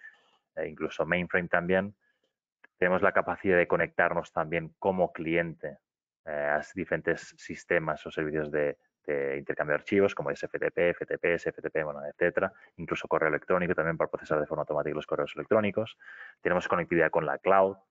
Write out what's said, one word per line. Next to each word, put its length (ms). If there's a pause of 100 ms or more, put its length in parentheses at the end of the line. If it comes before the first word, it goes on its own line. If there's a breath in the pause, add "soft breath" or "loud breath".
(540 loud breath)
eh, 140
incluso 360
mainframe 440
también. 480 (840)
Tenemos 240
la 80
capacidad 480
de 80
conectarnos 680
también 460
como 340
cliente, 680 (460)
eh, 60
a 320 (100)
diferentes 640
sistemas 720
o 60
servicios 400
de, 260 (260)
de 340
intercambio 340
de 80
archivos, 340
como 160
es 100
F 160
T 140
P, 200
F 140
T 140
Ps, 300
F 120
T 80
P, 140
bueno, 240
etcétera. 460 (240 loud breath)
Incluso 320
correo 200
electrónico 460
también 220
para 120
procesar 300
de 80
forma 160
automática 320
los 120
correos 280
electrónicos. 640 (420 loud breath)
Tenemos 280
conectividad 420
con 160
la 120
cloud, 380 (140)